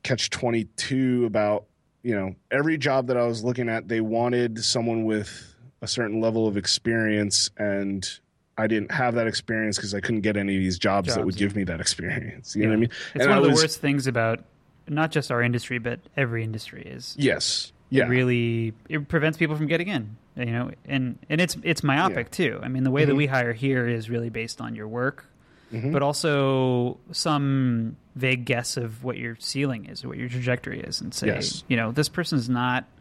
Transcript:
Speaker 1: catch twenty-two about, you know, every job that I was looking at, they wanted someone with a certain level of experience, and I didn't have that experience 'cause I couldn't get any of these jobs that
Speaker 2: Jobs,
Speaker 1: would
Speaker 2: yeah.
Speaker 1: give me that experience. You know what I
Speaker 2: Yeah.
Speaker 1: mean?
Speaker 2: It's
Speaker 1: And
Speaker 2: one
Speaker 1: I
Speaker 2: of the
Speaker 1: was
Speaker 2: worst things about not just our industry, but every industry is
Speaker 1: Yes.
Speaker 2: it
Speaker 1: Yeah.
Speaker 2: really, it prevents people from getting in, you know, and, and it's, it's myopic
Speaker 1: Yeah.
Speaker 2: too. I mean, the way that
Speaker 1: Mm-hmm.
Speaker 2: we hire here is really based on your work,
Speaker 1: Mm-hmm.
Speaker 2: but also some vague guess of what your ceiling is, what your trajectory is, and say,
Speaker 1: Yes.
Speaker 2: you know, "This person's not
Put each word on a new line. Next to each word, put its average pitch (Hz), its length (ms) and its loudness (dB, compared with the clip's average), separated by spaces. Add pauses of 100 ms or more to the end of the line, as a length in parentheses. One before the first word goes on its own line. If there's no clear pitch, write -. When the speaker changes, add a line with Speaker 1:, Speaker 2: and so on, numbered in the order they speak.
Speaker 1:
catch - 280 -2
twenty-two 123 960 0
about, 104 380 2 (380)
you 117 120 0
know, 95 200 -2 (160)
every 151 280 2
job 131 300 0
that 127 80 2
I 120 100 2
was 113 180 -2
looking 123 240 0
at, 110 200 -4
they 113 120 0
wanted 120 640 0
someone 113 400 0
with 107 500 -4 (280)
a 113 60 -10
certain 113 320 -2
level 113 260 2
of 101 100 0
experience, 107 1000 0
and 98 520 -2 (500)
I 110 80 2
didn't 107 260 0
have 123 220 0
that 117 120 2
experience 110 520 -2
'cause 101 160 -6
I 101 60 -2
couldn't 110 200 0
get 104 160 2
any 101 200 0
of 95 40 2
these 92 180 0
jobs 98 300 2
that 120 80 2
Speaker 2:
Jobs, 90 100 0
Speaker 1:
would 95 140 -2
Speaker 2:
yeah. 101 60 2
Speaker 1:
give 101 100 -2
me 98 80 0
that 85 160 -4
experience. - 760 -6
You 107 80 4
know 110 40 4
what 110 40 4
I 107 40 4
Speaker 2:
Yeah. 110 40 4
Speaker 1:
mean? 117 100 4
Speaker 2:
It's - 240 -12
Speaker 1:
And 127 100 2
Speaker 2:
one 143 80 8
Speaker 1:
I - 60 8
Speaker 2:
of 139 60 6
the 143 60 8
Speaker 1:
was 156 120 6
Speaker 2:
worst 156 180 -2
things 143 260 2
about 113 380 0 (440)
not 156 240 0
just 147 180 0
our 120 100 2
industry, 120 380 0
but 117 220 -6 (160)
every 117 260 0
industry 110 400 -8
is - 360 -14
Speaker 1:
Yes. - 540 0 (180)
Speaker 2:
it 131 80 4
Speaker 1:
Yeah. 120 100 4
Speaker 2:
really, 117 680 2 (140)
it 151 200 -4
prevents 160 300 0
people 156 180 0
from 151 120 -2
getting 170 200 0
in, 113 280 -4 (200)
you 123 100 -4
know, 120 260 -2 (120)
and, 131 320 -2 (120)
and 156 120 2
it's, 180 220 0
it's 165 220 -2
myopic 143 420 2 (120)
Speaker 1:
Yeah. 165 100 2
Speaker 2:
too. - 140 -6
I 117 60 -6
mean, 127 160 0
the 131 60 4
way 143 140 4
that 143 80 4
Speaker 1:
Mm-hmm. 135 60 4
Speaker 2:
we 147 100 4
hire 123 240 0
here 127 340 0
is 113 240 -2
really 117 200 -2
based 113 300 -8
on 117 140 -8
your 107 140 -10
work, 123 380 -4 (460)
Speaker 1:
Mm-hmm. 113 200 -2
Speaker 2:
but 139 100 2
also 135 960 2 (140)
some 135 840 2 (200)
vague 127 280 0
guess 120 320 -2
of 117 280 -6
what 127 120 -4
your 117 220 -8
ceiling 135 480 -2
is, - 180 -14
what 127 140 -8
your 123 100 -6
trajectory 123 520 -2
is, - 200 -6
and - 140 -10
say, 107 140 0
Speaker 1:
Yes. - 400 -2
Speaker 2:
you 127 80 2
know, 113 160 0
"This 147 160 2
person's 151 400 -2
not 123 380 0 (140)